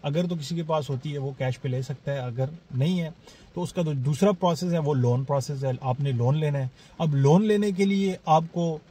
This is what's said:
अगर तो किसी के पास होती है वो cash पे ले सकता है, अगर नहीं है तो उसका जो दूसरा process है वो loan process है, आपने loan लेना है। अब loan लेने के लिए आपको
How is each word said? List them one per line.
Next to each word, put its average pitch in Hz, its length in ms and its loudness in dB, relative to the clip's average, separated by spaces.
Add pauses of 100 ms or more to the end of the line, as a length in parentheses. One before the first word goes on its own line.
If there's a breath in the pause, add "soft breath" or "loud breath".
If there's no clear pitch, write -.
अगर 160 220 0
तो 175 100 -4
किसी 156 200 -6
के 170 60 -4
पास 156 280 -2
होती 139 220 -6
है 143 60 -6
वो 135 200 -6
cash 131 180 -2
पे - 120 -8
ले 127 140 -4
सकता 139 300 -8
है, 139 60 -4
अगर 127 320 -4 (240)
नहीं 160 240 0
है 160 160 -6 (400 loud breath)
तो 175 60 -6
उसका 175 220 -4
जो 156 120 0
दूसरा 143 380 2
process 175 400 0
है 170 60 2
वो 147 160 0
loan 123 300 2
process 139 400 -4
है, 127 180 -2
आपने 135 300 -2
loan 120 240 2
लेना 147 220 0
है। 131 120 -4 (300 loud breath)
अब 156 140 0
loan 143 280 6
लेने 208 300 2
के 190 120 2
लिए 196 340 0 (100)
आपको 165 520 2 (100)